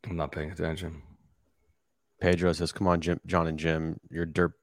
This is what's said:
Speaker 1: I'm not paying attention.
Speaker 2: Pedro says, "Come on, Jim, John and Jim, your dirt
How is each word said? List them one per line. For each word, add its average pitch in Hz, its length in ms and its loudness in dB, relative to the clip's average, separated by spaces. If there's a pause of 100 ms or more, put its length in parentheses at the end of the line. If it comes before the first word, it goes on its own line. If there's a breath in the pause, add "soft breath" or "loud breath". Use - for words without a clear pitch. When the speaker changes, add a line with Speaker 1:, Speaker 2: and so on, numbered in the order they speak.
Speaker 1:
I'm 90 120 -6
not 76 160 -4
paying 78 180 -6
attention. 82 500 -6 (1160)
Speaker 2:
Pedro 90 320 4
says, 82 220 -2
"Come 98 140 0
on, 87 120 4
Jim, 85 260 0
John 85 220 2
and 80 100 -4
Jim, 80 520 0
your 85 160 -4
dirt 82 260 2 (120)